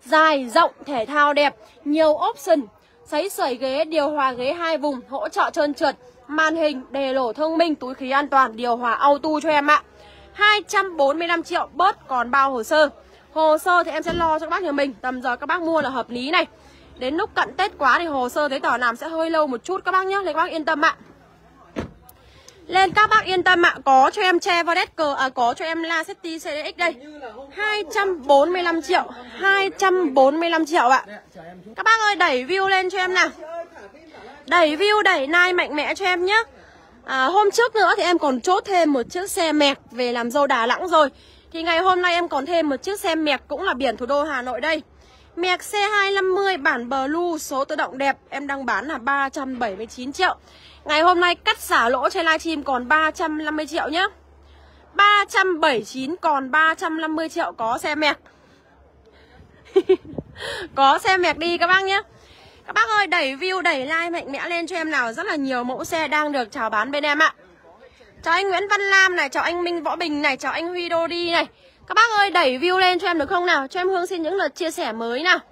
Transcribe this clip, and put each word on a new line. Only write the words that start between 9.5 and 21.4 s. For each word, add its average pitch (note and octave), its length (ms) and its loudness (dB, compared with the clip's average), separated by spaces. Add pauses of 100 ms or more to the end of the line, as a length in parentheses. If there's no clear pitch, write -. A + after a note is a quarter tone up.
ạ. D4+ 140 4 (520)
Hai G#4 340 2
trăm G4 300 -2
bốn C#4+ 220 2
mươi E4+ 80 -4
lăm E4+ 160 0
triệu E4 300 -4
bớt F4+ 340 0
còn B3 240 -2
bao C#4 200 2
hồ A#3+ 120 -4
sơ. D4+ 260 4 (440)
Hồ D#4 240 4
sơ F4+ 260 2
thì E4 80 -6
em D#4 120 -6
sẽ E4+ 100 -4
lo E4 260 0
cho D#4+ 60 -8
các D#4 40 -12
bác F#4 140 -2
nhà D#4+ 80 -4
mình. C#4+ 300 -2
Tầm B3+ 200 -6
giờ B3 140 -2
các - 100 -12
bác E4+ 160 -2
mua D#4+ 200 0
là C4+ 80 -2
hợp B3 200 -6
lý B3 220 -6
này. E4+ 140 2 (520)
Đến C4 180 -6
lúc G#4 200 -2
cận C#4+ 220 -2
Tết G4 200 0
quá C#4 220 2
thì F4 60 -4
hồ C4 240 -2
sơ D4 200 -2
giấy C4 100 -4
tờ C#4 180 0
làm A#3+ 180 0
sẽ C#4 120 -12
hơi E4 220 -4
lâu D#4 180 2
một A#3+ 160 -6
chút F#4 220 -6
các F4+ 60 2
bác F#4+ 160 4
nhá. G4 100 0
Nên F#4 160 -2
các D#4+ 100 2
bác F4+ 60 -2
yên D#4 160 -6
tâm D#4 160 0
ạ. D#4+ 140 2 (1700)